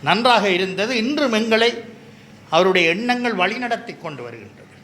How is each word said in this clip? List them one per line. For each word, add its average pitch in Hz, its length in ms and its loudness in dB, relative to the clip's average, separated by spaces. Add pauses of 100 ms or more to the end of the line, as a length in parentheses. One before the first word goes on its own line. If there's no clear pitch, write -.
நன்றாக 214 380 4 (120)
இருந்தது. 190 340 -2 (120)
இன்றும் 277 360 0
எங்களை 226 300 2 (840)
அவருடைய 180 380 4
எண்ணங்கள் 240 480 -2
வழிநடத்தி 226 540 -4
கொண்டு 151 300 -14
வருகின்றது. 107 580 -18